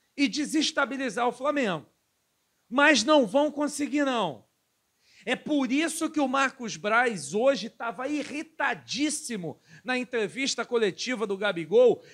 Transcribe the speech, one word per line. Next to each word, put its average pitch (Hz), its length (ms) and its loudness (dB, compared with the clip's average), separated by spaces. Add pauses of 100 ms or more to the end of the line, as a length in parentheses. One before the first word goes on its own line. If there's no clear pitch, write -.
(160)
e 277 120 2
desestabilizar 254 1000 -2
o 240 60 0
Flamengo. 254 540 -2 (840)
Mas 277 340 4
não 285 240 6
vão 285 240 2
conseguir, 285 540 -2
não. 196 420 -2 (800)
É 240 80 0
por 269 380 -2
isso 311 380 -2
que 302 100 -4
o 269 80 0
Marcos 254 480 -2
Braz 208 560 0
hoje 226 380 2
tava 233 360 -8
irritadíssimo 254 1500 -6 (240)
na 254 140 -4
entrevista 233 680 -4
coletiva 226 640 -2
do 196 100 -2
Gabigol 196 760 4